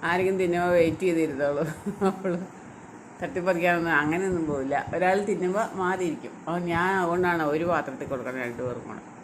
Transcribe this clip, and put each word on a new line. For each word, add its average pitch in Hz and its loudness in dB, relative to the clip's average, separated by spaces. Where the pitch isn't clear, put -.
ആരെങ്കിലും 185 2
തിന്നുമ്പോ 175 2
വെയിറ്റ് 170 6
ചെയ്തിരുന്നോളൂ. 147 2
അവള് 185 0
തട്ടിപ്പറിക്കാനൊന്നും 175 2
അങ്ങനെയൊന്നും 165 2
പോവില്ല. 139 -2
ഒരാൾ 185 2
തിന്നുമ്പോ 185 0
മാറിയിരിക്കും. 180 -2
അവൻ, 175 -2
ഞാൻ 175 2
അതുകൊണ്ടാണ് 175 2
ഒരു 151 2
പാത്രത്തിൽ 143 -2
കൊടുക്കണം 127 -6
രണ്ടു 120 -6
പേർക്കും 120 -6
കൂടെ. - -14